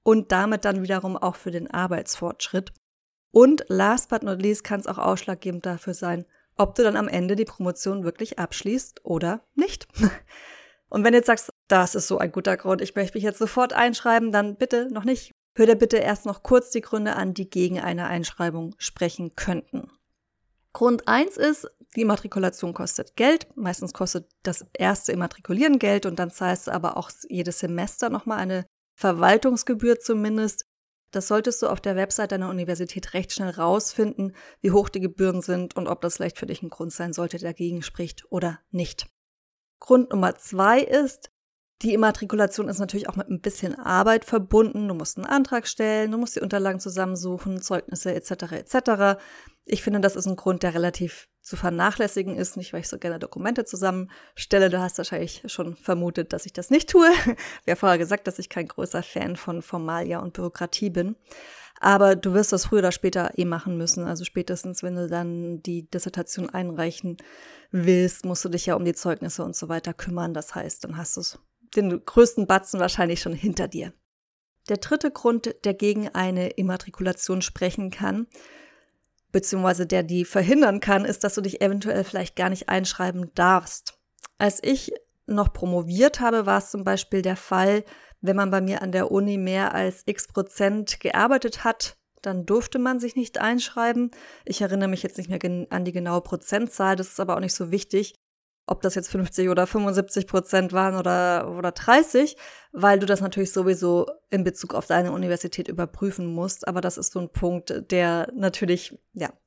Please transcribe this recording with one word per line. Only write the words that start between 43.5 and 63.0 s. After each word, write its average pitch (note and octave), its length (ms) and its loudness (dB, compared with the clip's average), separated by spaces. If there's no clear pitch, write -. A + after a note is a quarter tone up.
Arbeit G#3+ 500 2
verbunden. G#3+ 640 2
Du F#3+ 60 -2
musst D#3+ 240 -8
einen F#3 80 -8
Antrag C4 400 0
stellen, G#3+ 440 0
du A3 60 -2
musst A#3 200 -4
die - 40 -4
Unterlagen G3 400 -2
zusammensuchen, F#3 800 -6
Zeugnisse F3+ 540 -4
et E3+ 100 -6
cetera F3 320 -8
et - 140 -12
cetera. G3+ 480 2
Ich - 160 -4
finde, G#3 180 0
das G3 160 2
ist F#3 100 -6
ein F#3 100 -4
Grund, F#3 260 -2
der F3+ 100 0
relativ E3+ 560 -4
zu - 140 -12
vernachlässigen F#3+ 800 -2
ist, F3+ 220 -4
nicht F#3 160 -12
weil E3 80 -6
ich - 80 -10
so - 80 -10
gerne E3+ 220 -6
Dokumente A3+ 480 -4
zusammenstelle. F#3+ 1040 0
Du F3+ 100 0
hast F3+ 160 -4
wahrscheinlich E3+ 480 -8
schon E3+ 320 -8
vermutet, F3 560 -4
dass - 140 -8
ich - 80 -18
das F3+ 160 -4
nicht D4 180 4
tue. E4+ 180 10
<laughs> - 280 -16
Wir - 80 0
haben F3+ 60 0
vorher F3+ 200 4
gesagt, F#3+ 280 -2
dass F#3 120 -6
ich F#3+ 100 -10
kein E3+ 200 -6
großer F3+ 340 -6
Fan - 340 -6
von - 240 -8
Formalia E3+ 600 -4
und F3 120 -10
Bürokratie F3 560 -4
bin. F3+ 280 -2
Aber G3 360 8
du F#3+ 160 -2
wirst G3+ 200 4
das F#3 140 0
früher G#3+ 120 4
oder F#3 140 4
später F3+ 440 -2